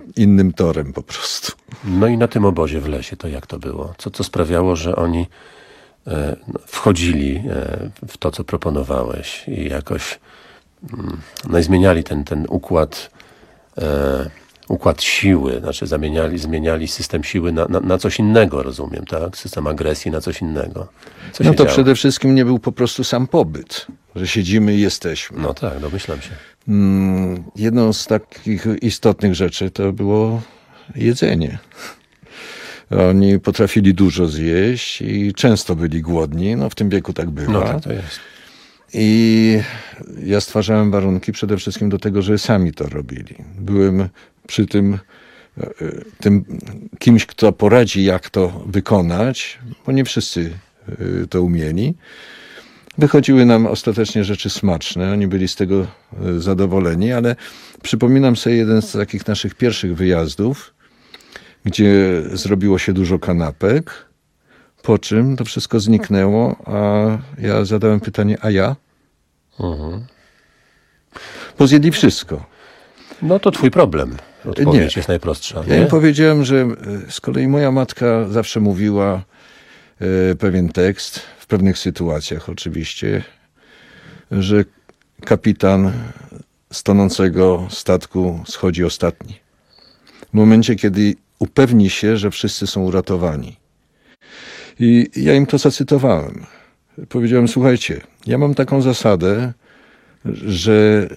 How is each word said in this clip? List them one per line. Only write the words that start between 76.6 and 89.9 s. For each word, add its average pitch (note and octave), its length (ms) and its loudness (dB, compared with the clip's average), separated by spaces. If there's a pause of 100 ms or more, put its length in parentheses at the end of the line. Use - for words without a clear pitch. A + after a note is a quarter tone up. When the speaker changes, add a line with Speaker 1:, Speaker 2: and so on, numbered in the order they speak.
Speaker 1:
e, - 20 -18
z - 100 -12
kolei C3 280 -2
moja C#3+ 220 2
matka A#2+ 580 0
zawsze A2 320 -2
mówiła, G2+ 640 0 (800)
e, F#2 340 2
pewien F2+ 340 0
tekst, F#2 500 -2 (200)
w - 80 -20
pewnych F#2+ 320 2
sytuacjach D#2+ 720 -4
oczywiście, E2+ 760 -6 (1080)
że G2+ 340 0 (600)
kapitan G2 680 2 (800)
z - 100 -12
tonącego F#2 880 2
statku F#2 800 -2
schodzi F2+ 360 -4
ostatni. - 520 -6 (920)